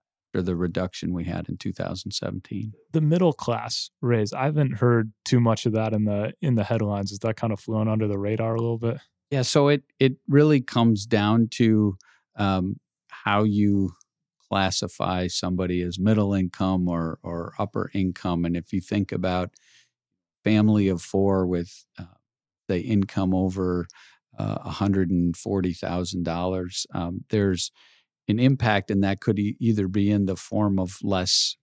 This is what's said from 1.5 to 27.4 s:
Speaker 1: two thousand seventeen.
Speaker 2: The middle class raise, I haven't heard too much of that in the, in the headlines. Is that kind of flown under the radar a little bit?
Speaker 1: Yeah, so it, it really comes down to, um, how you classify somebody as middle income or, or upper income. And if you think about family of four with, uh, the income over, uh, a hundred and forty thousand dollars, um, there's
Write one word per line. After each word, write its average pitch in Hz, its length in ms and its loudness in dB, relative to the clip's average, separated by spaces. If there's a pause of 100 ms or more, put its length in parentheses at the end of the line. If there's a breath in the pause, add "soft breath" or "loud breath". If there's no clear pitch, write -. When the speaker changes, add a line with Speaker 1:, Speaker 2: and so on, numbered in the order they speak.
Speaker 1:
two 95 160 -8
thousand - 380 -8
seventeen. 98 640 -8 (200)
Speaker 2:
The 160 80 2
middle 165 320 4
class 117 580 -6 (100)
raise, 117 320 0
I 131 120 -4
haven't 143 340 0
heard 117 340 2 (120)
too 123 160 4
much 113 260 2
of 110 60 2
that 110 200 0
in 107 120 0
the, 104 360 -2
in 131 160 0
the 104 80 0
headlines. 104 480 -2
Is 98 80 -12
that 110 160 -2
kind 110 160 -4
of 101 80 -6
flown 110 280 -2
under 107 200 0
the 101 100 -2
radar 110 360 -2
a 113 60 -2
little 117 180 -2
bit? 117 200 -4 (320)
Speaker 1:
Yeah, 135 120 0
so 143 260 2
it, 147 160 2 (140)
it 135 160 4 (140)
really 147 320 6
comes 113 460 2
down 110 460 4
to, 107 440 4 (400 soft breath)
um, 98 420 0 (300)
how 104 360 0
you 101 480 2 (560)
classify 95 800 -2
somebody 90 560 -2
as 87 160 -6
middle 101 360 2
income 92 540 0
or, 82 340 -4
or 85 360 -8
upper 101 360 -6
income. 90 500 -2
And 85 120 -2
if 85 160 -8
you 95 80 -2
think 101 300 -4
about 92 400 -2 (960 soft breath)
family 107 440 4
of 90 120 0
four 98 460 2
with, 90 380 -4 (140)
uh, 92 60 -14 (640)
the 92 120 0
income 95 520 0
over, 92 540 0 (520 loud breath)
uh, - 260 -4
a - 60 -8
hundred 95 380 0
and 87 280 0
forty 95 360 -2
thousand 87 520 -6
dollars, 90 680 -4
um, 90 380 -6
there's 98 400 0 (580 soft breath)